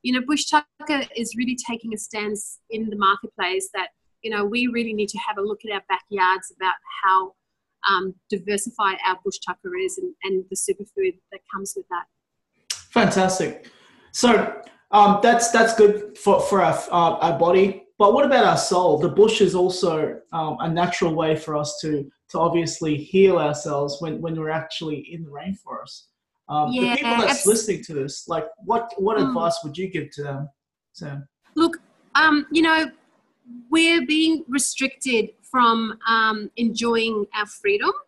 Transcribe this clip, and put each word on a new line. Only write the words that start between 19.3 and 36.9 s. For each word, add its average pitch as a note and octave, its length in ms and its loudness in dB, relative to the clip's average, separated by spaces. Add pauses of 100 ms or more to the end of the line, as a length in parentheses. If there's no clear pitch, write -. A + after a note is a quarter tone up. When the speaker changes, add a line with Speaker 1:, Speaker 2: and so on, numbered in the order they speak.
Speaker 2:
is F3+ 160 4
also, F3 640 0 (120)
um, D#3 280 -4
a E3 80 -4
natural E3+ 460 0
way D#3 200 0
for D3+ 220 -6
us D3 240 -6
to, D3 280 -4 (220)
to E3 80 -8
obviously E3 580 0
heal F#3+ 420 4
ourselves D3 640 -2
when, D#3 200 -6
when D#3+ 180 -6
we're D#3 120 -6
actually D#3 480 -6 (140)
in E3 120 -12
the C#3+ 60 -18
rainforest. C#3+ 760 -12 (440)
Um, D3+ 220 -2
the B3 120 -2
Speaker 1:
Yeah, A#3+ 140 0
Speaker 2:
people A#3 200 0
that's F#3 240 2
Speaker 1:
abs- - 60 0
Speaker 2:
listening G#3 380 0
to D#3+ 100 -14
this, C#3 340 -8
like, E3+ 160 -2 (200)
what, A3+ 340 -2
what G3+ 200 0
Speaker 1:
Mm. - 100 2
Speaker 2:
advice E3+ 360 -2
would C#3+ 120 -12
you F#3 120 -6
give D#3 240 -8
to C#3+ 100 -12
them, C#3+ 260 -8 (440)
Sam? C#3+ 360 -14 (280)
Speaker 1:
Look, E4 220 0 (360)
um, D4 380 4
you D#4+ 100 4
know, D#4+ 240 4 (840)
we're E4 360 4
being D#4+ 420 0
restricted C4 840 -2 (120)
from, A3+ 560 0 (100)
um, A3 480 0
enjoying A3+ 800 0